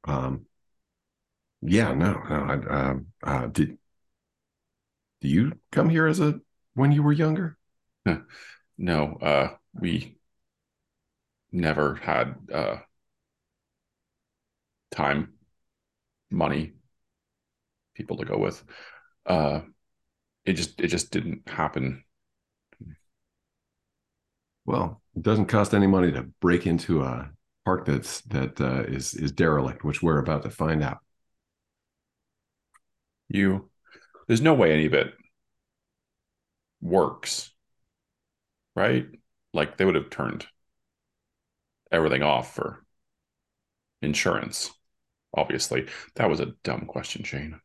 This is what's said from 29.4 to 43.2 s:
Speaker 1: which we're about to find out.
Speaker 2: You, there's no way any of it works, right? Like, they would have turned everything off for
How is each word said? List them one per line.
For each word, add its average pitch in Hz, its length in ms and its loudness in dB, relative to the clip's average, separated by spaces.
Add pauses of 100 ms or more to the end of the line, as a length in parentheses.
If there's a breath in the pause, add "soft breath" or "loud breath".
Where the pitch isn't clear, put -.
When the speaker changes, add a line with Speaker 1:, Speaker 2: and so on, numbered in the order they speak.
Speaker 1:
which 73 200 -4
we're 80 160 4
about 71 240 -2
to - 60 -8
find 78 340 -2
out. - 160 -6 (2250)
Speaker 2:
You, 98 400 0 (580 soft breath)
there's 117 140 2
no 160 120 6
way 90 200 6
any 78 120 4
of 76 80 2
it - 200 2 (1700)
works, - 720 -2 (1200)
right? 123 320 2 (460)
Like, 76 240 0
they 92 80 4
would 90 100 4
have 69 140 0
turned - 360 -6 (1500)
everything 73 320 2
off 65 300 2
for - 320 -8 (1160)